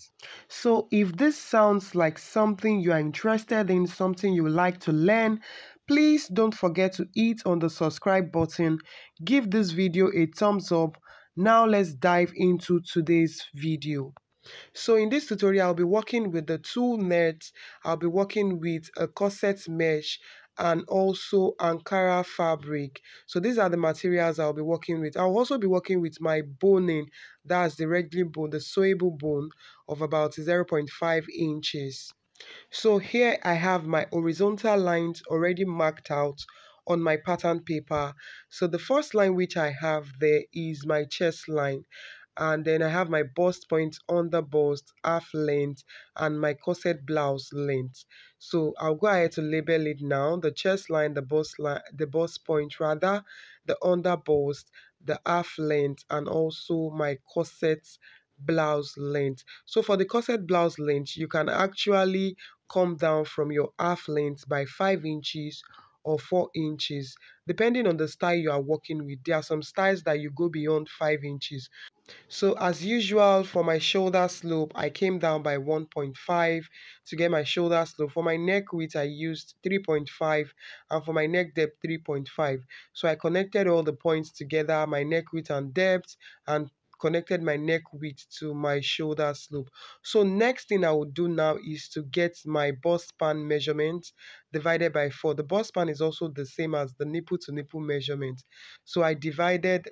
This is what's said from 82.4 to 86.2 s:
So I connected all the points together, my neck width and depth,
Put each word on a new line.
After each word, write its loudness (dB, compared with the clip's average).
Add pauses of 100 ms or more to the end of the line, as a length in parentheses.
So -4
I 2
connected 0
all 4
the -2
points -2
together, -2
my 0
neck -2
width -6
and -4
depth, 0 (300)